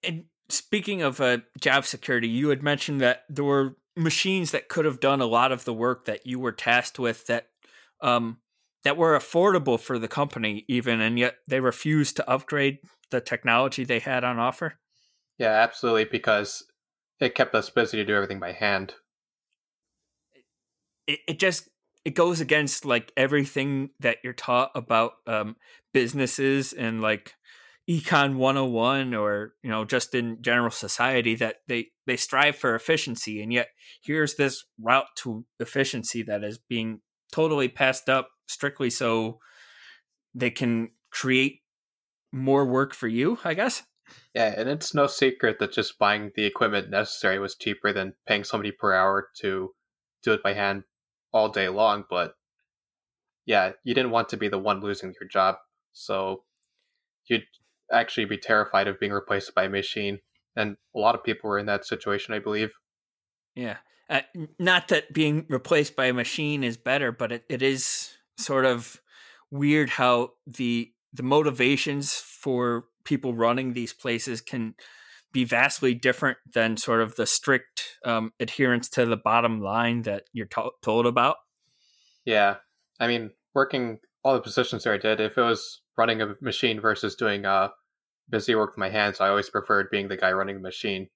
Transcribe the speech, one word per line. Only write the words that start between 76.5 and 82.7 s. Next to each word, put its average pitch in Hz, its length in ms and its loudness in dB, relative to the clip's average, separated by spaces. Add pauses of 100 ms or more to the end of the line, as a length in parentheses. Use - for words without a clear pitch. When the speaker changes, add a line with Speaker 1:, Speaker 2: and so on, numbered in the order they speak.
Speaker 1:
than 113 260 0
sort 113 240 2
of 113 140 -4
the 113 100 0
strict, - 800 -2
um, 113 360 -2
adherence 123 480 0
to 127 160 0
the 117 120 2
bottom 113 440 2
line 117 420 0
that 101 300 -6
you're 110 140 -8
to-, 113 240 -4 (120)
told 117 240 2
about. 120 300 2 (880)
Speaker 2:
Yeah. 101 320 4 (420)